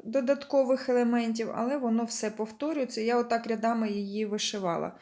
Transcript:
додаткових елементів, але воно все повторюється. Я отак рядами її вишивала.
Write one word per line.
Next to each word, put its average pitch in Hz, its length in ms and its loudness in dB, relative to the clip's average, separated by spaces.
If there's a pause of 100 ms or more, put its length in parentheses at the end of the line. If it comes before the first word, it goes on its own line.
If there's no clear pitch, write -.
додаткових 269 840 2
елементів, 233 680 2
але 247 220 0
воно 233 260 2
все 220 280 -2
повторюється. 240 720 -4
Я 233 160 2
отак 233 300 0
рядами 226 440 0
її 202 340 -2
вишивала. 185 680 -2 (100)